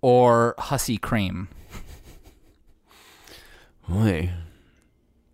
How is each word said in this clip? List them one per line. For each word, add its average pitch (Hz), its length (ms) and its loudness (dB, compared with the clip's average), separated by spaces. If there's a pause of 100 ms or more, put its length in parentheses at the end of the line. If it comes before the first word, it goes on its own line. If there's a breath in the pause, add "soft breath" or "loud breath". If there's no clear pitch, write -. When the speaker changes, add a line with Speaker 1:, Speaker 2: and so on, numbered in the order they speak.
Speaker 1:
or 123 560 4
hussy 120 400 -4
cream? 92 480 -4 (2500 loud breath)
Speaker 2:
Boy, 90 420 0 (1040 loud breath)